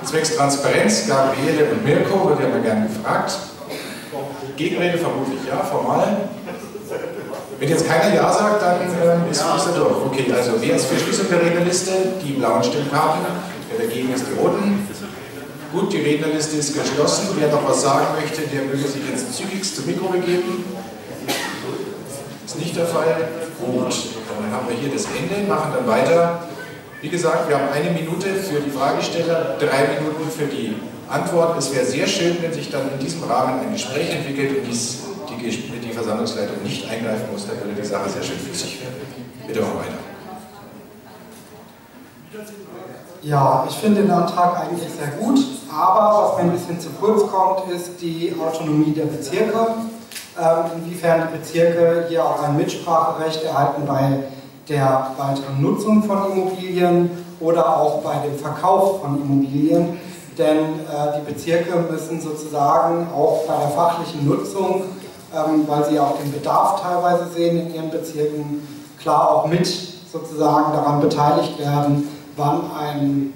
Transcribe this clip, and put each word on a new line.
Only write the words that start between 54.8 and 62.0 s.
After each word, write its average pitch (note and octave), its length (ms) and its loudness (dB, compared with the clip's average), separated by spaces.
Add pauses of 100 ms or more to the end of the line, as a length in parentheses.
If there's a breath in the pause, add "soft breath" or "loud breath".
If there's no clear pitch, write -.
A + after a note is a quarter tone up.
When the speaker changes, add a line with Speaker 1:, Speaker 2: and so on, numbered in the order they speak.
Speaker 2:
weiteren C3+ 420 -2
Nutzung G#3 420 4
von G3 300 0
Immobilien F3+ 800 2 (280 loud breath)
oder E3 380 4
auch D3+ 260 2
bei D3 140 -2 (100)
dem C#3 100 -4
Verkauf F#3+ 680 2
von C#3 200 -2
Immobilien. C#3+ 800 2 (360 loud breath)
Denn, D#3 220 4
äh, D3+ 600 -2
die C#3+ 120 -8
Bezirke E3+ 440 0 (120)
müssen D#3 320 -4